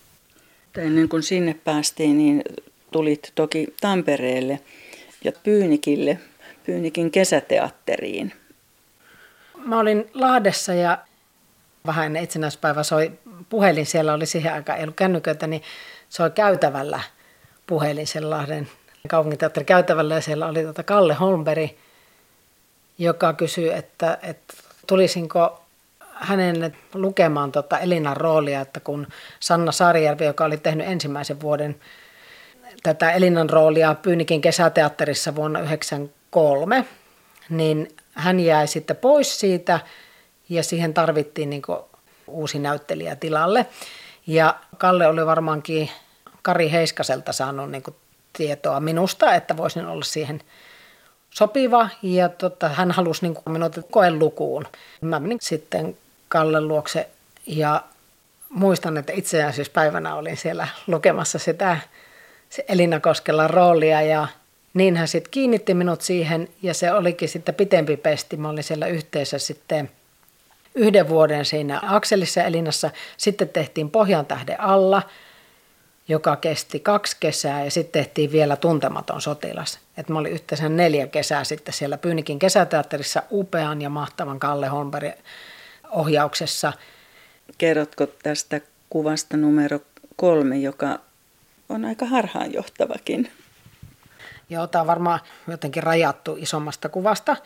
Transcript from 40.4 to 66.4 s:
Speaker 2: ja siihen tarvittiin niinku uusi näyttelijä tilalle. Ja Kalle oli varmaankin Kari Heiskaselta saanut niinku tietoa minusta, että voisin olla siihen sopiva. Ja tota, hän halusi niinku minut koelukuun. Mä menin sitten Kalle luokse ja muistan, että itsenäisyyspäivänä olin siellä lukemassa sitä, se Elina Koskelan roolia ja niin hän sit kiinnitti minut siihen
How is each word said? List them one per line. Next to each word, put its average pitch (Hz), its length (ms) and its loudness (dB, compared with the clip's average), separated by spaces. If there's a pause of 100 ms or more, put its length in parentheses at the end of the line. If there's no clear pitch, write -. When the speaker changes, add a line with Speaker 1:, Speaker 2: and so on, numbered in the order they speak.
Speaker 2:
ja 165 140 -2
siihen 165 300 -2
tarvittiin 156 560 0
niinku - 360 -8 (420)
uusi 151 320 -8
näyttelijä 151 560 -6
tilalle. 165 500 0 (640)
Ja 160 280 4 (220)
Kalle 180 300 4
oli 160 180 2
varmaankin 160 640 -2 (520)
Kari 170 300 0
Heiskaselta 143 600 -2
saanut 139 380 -6
niinku 139 240 -14 (380)
tietoa 143 460 -2
minusta, 175 560 2
että 170 220 0
voisin 165 280 -4
olla 165 180 -8
siihen 147 380 -6 (880)
sopiva. 226 600 2 (120)
Ja 180 280 2
tota, 180 400 -4
hän 180 220 0
halusi 170 300 0
niinku 165 280 -4
minut 160 260 -4 (160)
koelukuun. 156 760 2 (340)
Mä 160 180 -2
menin 202 220 -6
sitten 165 560 -6 (300)
Kalle 156 340 2
luokse 151 480 -4 (380)
ja 151 360 0 (680)
muistan, 180 480 0
että 143 160 -6
itsenäisyyspäivänä 156 1040 -2
olin 156 220 -8
siellä 165 300 -6 (200)
lukemassa 165 520 0
sitä, 170 380 0 (720)
se - 180 -10
Elina 175 320 2
Koskelan 156 500 2
roolia 160 520 6
ja 156 260 0 (460)
niin 180 240 4
hän 165 100 0
sit 160 200 -4
kiinnitti 233 460 0
minut 175 280 0
siihen 170 480 -2 (120)